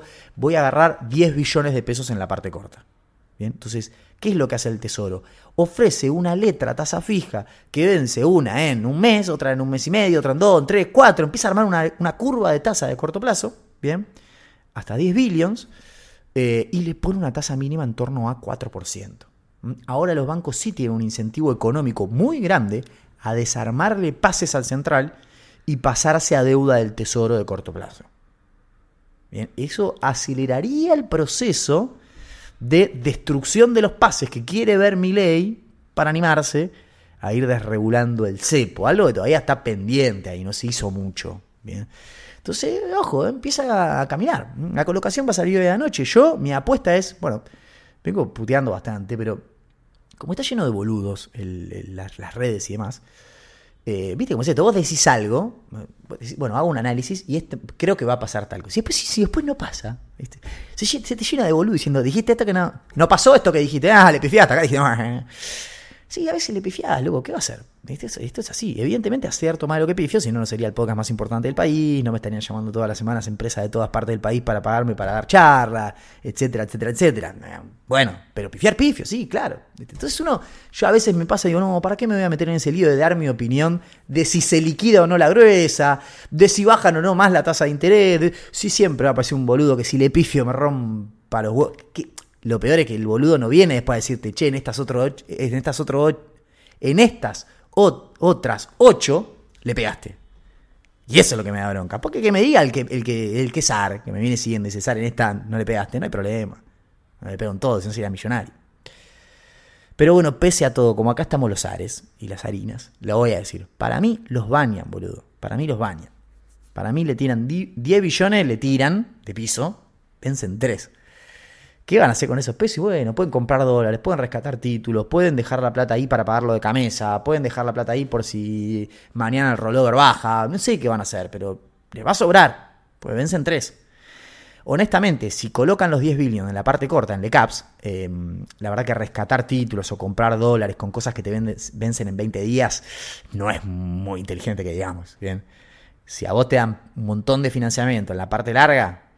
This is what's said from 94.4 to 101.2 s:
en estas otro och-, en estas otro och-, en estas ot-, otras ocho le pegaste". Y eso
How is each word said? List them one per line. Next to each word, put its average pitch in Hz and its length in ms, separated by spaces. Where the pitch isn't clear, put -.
en 135 80
estas 127 220
otro 123 280
och-, 143 240
en 127 260
estas 131 240
otro 139 240
och-, 156 160
en 143 180
estas 220 480
ot-, 185 480
otras 143 480
ocho 208 580
le 120 120
pegaste". 104 440
Y 139 120
eso 127 160